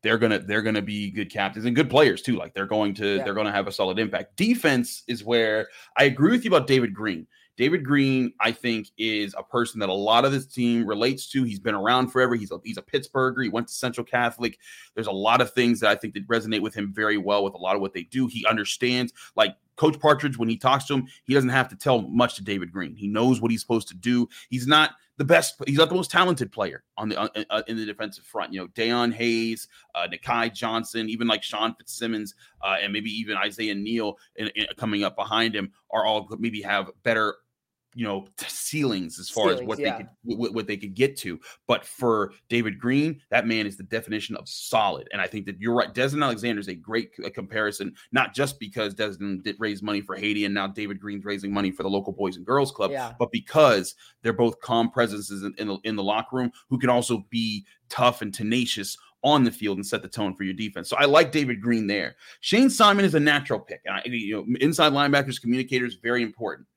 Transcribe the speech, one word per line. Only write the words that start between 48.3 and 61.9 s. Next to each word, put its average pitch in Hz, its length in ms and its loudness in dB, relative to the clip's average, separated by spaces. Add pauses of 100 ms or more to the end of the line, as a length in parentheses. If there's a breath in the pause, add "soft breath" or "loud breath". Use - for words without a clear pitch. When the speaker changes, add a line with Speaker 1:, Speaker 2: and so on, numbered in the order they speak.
Speaker 1:
just 139 260 -4
because 104 340 -6
Desmond 98 500 -6
did 104 160 -6
raise 104 220 -4
money 104 200 -2
for 95 140 -10
Haiti 104 300 -2
and 101 80 -2
now 98 140 -2
David 98 320 -8
Green's 101 260 -10
raising 101 280 -6
money 101 180 0
for - 120 -8
the 95 60 -2
local 98 240 -2
Boys 92 240 -4
and 87 80 -16
Girls 135 260 2
Club, 101 200 -2
Speaker 2:
Yeah. 123 280 -8
Speaker 1:
but 120 120 0
because 120 640 4 (260 soft breath)
they're 113 120 0
both 113 280 2
calm 117 280 2
presences 101 540 -2
in, 98 140 -6
in 107 100 -6
the, 98 160 -4
in 110 120 -4
the 101 80 -4
locker 110 320 -2
room 123 160 0 (180 loud breath)
who 131 100 0
can 127 100 2
also 120 400 2
be 110 360 -6 (240 soft breath)
tough 123 320 2
and 104 120 -6
tenacious 110 640 -2 (280 soft breath)
on 143 200 6
the 113 60 2
field 101 260 -4
and 98 100 -8
set 110 140 -4
the 113 80 -16
tone 101 260 -4
for 101 80 -8
your 92 100 -4
defense. 98 360 -8
So - 80 -2
I 143 80 4
like 147 260 6
David 127 300 -2
Green 113 260 0
there. 98 300 -4 (240 loud breath)